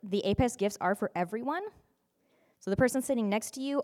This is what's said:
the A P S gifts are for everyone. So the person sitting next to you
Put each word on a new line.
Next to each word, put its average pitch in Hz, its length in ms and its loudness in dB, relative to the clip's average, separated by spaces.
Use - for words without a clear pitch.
the 202 200 0
A 202 120 2
P 262 80 4
S 240 120 0
gifts 202 260 -2
are 180 120 2
for 208 220 -2
everyone. 240 480 -4
So - 100 -8
the 196 80 2
person 254 240 4
sitting 233 280 2
next 214 260 -2
to 262 60 -8
you 277 220 0